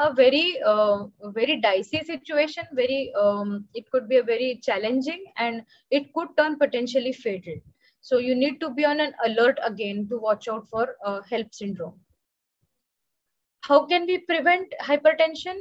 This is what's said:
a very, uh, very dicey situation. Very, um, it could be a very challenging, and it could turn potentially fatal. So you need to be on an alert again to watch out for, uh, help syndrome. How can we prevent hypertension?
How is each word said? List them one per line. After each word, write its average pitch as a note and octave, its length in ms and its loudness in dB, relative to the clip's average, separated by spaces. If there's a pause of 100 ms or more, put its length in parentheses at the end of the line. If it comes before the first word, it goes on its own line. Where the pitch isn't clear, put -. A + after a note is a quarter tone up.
a D4 120 2
very, C4+ 540 4
uh, G#3+ 380 2 (220)
very A3+ 340 -2
dicey G#3+ 440 0
situation. D#4 680 -4
Very, C4 440 -2
um, G3+ 560 0
it - 200 -14
could B3 160 0
be B3+ 80 4
a B3 60 4
very A#3+ 400 -2
challenging, C4 600 -2 (140)
and A#3 240 -4 (280)
it C#4+ 220 -2
could E4 240 -6
turn D4+ 220 2
potentially B3 540 -2
fatal. F#3+ 420 -8 (460)
So - 180 0
you B3 160 0
need C#4 260 0
to D#4+ 100 -6
be C4+ 140 -2
on D4 140 2
an D4+ 160 0 (100)
alert A#3 380 2
again G#3 460 -4
to A#3 100 -4
watch G#3+ 300 -2
out A3 200 -8
for, A#3 360 -4
uh, G3+ 160 -6 (100)
help A3+ 240 -6
syndrome. F#3 460 -10 (1600)
How C#4+ 260 6
can F4 200 2
we F4+ 120 0
prevent F4 640 0
hypertension? D#4 800 2